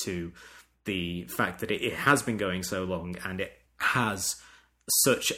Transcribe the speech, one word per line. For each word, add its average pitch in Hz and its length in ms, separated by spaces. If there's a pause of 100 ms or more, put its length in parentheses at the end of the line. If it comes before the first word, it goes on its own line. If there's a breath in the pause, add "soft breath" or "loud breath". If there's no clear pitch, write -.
to 87 260 (540 loud breath)
the 87 400
fact 90 360
that 110 100
it, 98 100
it 117 120
has 143 280
been 113 160
going 92 260
so 92 200
long, 90 320 (100)
and 92 160
it - 120 (240)
has 107 580 (540 loud breath)
such - 480